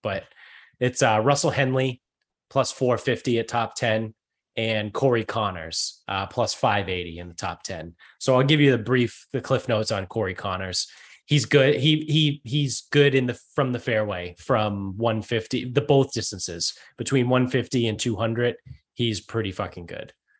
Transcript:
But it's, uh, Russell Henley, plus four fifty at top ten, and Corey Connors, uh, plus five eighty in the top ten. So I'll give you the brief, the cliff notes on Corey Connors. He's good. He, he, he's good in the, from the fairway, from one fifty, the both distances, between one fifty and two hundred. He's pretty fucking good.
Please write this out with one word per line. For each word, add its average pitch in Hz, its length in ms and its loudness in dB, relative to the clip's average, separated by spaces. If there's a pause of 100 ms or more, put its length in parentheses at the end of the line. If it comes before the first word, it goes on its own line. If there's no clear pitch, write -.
But 98 220 -4 (560)
it's, 123 200 0
uh, 110 220 6
Russell 143 280 2
Henley, 131 500 0 (480)
plus 131 220 0
four 123 260 2
fifty 117 420 0
at 113 80 -4
top 117 280 -2
ten, 110 380 -2 (440)
and 110 360 -2
Corey 120 300 2
Connors, 92 880 -6
uh, 98 180 -4
plus - 260 -2
five 101 360 0
eighty 87 300 -6
in 87 100 -12
the 85 40 -16
top 87 300 -10
ten. 85 320 -12 (240)
So 131 160 4
I'll 131 80 6
give 147 160 4
you 139 120 8
the 120 60 4
brief, 120 540 -2
the 127 80 -4
cliff 123 300 -2
notes 110 220 0
on 98 160 -4
Corey 95 280 -4
Connors. 92 520 -4 (380)
He's 147 180 4
good. 139 320 6
He, 156 320 2
he, 147 380 2
he's 135 440 -2
good 143 240 6
in 131 120 4
the, 123 80 -2 (200)
from 131 200 0
the 120 60 -2
fairway, 101 600 -2
from 101 580 0
one 110 240 0
fifty, 117 480 -4
the 123 120 0
both 135 320 4
distances, 90 600 -6 (240)
between 123 300 0
one 127 220 2
fifty 123 380 0
and 104 120 -2
two 117 160 -2
hundred. 113 400 0 (380)
He's 113 260 -2
pretty 101 320 -4
fucking 90 360 -8
good. - 260 -14 (260)